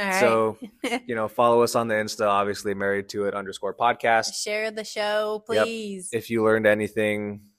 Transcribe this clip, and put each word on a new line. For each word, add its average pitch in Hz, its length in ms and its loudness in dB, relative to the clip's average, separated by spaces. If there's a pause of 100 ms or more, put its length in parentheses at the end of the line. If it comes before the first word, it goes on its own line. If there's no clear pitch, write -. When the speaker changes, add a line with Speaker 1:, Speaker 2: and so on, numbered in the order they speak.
Speaker 1:
All 202 60 -2
right. 190 140 2
Speaker 2:
So, 113 360 4 (260)
Speaker 1:
<laughs> - 240 -4
Speaker 2:
you 123 80 -6
know, 110 140 -2
follow 120 340 4
us 117 120 2
on 117 120 2
the 113 80 0
Insta, 107 320 -2
obviously, 101 460 0
Married 98 380 -2
to 101 160 -2
it 98 80 -2
underscore 98 400 -8
podcast. 117 580 2 (100)
Speaker 1:
Share 214 280 -4
the 214 140 -10
show, 214 640 -4
Speaker 2:
Yep. 214 140 2
Speaker 1:
please. 214 500 -6
Speaker 2:
If 110 160 -6
you 117 120 0
learned 110 240 4
anything, 104 760 0 (160)